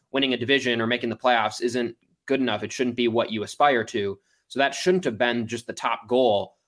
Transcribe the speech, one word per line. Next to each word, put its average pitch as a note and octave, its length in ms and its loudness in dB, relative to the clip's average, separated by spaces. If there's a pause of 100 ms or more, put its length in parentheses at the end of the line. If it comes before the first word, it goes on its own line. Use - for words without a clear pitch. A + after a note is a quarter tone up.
(120)
winning C3+ 200 0
a A#2+ 60 -2
division A#2+ 420 0
or A2+ 60 0
making A#2+ 240 -2
the A#2+ 60 -6
playoffs A2+ 440 0
isn't A#2+ 340 -2 (300)
good C3+ 160 0
enough. A2 220 -2
It G#2 100 -8
shouldn't B2 240 -2
be A#2+ 120 2
what A2+ 220 0
you G#2+ 120 -4
aspire B2+ 420 2
to. G2+ 340 -4 (280)
So - 140 -12
that C3+ 140 0
shouldn't F#3 300 2
have A#2 140 -4
been A#2+ 280 0
just A#2 200 -8
the G#2+ 80 -10
top A2+ 340 -4
goal B2 460 2 (140)